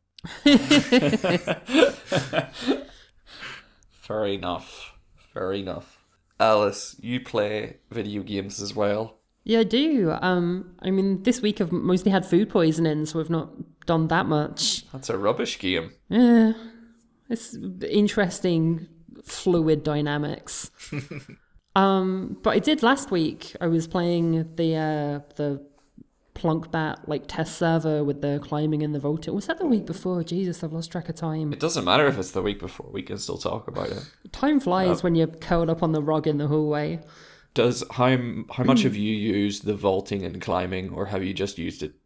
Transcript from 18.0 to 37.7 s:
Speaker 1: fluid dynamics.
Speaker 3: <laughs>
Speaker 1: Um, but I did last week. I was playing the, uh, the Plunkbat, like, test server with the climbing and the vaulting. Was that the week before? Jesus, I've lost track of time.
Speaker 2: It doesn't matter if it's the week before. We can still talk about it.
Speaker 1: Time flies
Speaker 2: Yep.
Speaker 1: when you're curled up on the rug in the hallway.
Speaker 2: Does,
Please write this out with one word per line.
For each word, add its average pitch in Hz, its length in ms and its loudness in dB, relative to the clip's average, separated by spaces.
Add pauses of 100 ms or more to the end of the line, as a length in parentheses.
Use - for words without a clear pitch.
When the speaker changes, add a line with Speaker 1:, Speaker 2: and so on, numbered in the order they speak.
Speaker 1:
fluid 160 600 2
dynamics. 147 880 -2 (200)
Speaker 3:
<laughs> 143 100 -6 (720)
Speaker 1:
Um, 190 720 2
but - 60 2
I - 100 4
did 302 240 2
last 269 280 2
week. - 500 -2
I 175 60 0
was 165 200 2
playing 170 720 0
the, 160 180 0
uh, 151 440 -2 (180)
the 139 280 -4 (720)
Plunkbat, 160 720 -4
like, 151 220 -4
test - 280 -4
server 160 460 2
with 143 160 -2
the 143 240 -2
climbing 151 400 -2
and 151 100 -2
the 147 60 -4
vaulting. 147 340 -4
Was 208 140 -4
that 330 100 -4
the 381 80 -4
week 233 200 2
before? 175 360 -4
Jesus, 175 440 -4
I've 156 80 -6
lost 165 180 -8
track 170 160 -8
of 160 80 -8
time. 156 380 -4
Speaker 2:
It 139 80 -6
doesn't 151 240 0
matter 131 220 6
if 127 120 2
it's 92 120 -6
the 95 100 -2
week 101 180 -2
before. - 320 -12
We 95 120 -6
can 101 160 -8
still - 180 -6
talk - 320 -4
about - 180 -4
it. - 180 -8 (280)
Speaker 1:
Time 285 260 2
flies 180 380 2
Speaker 2:
Yep. - 80 -4
Speaker 1:
when 170 100 4
you're 160 120 4
curled 165 420 0
up 165 120 0
on 160 120 2
the 151 100 0
rug 156 240 2
in 147 120 2
the 147 100 -2
hallway. 151 500 0 (540)
Speaker 2:
Does, 117 380 2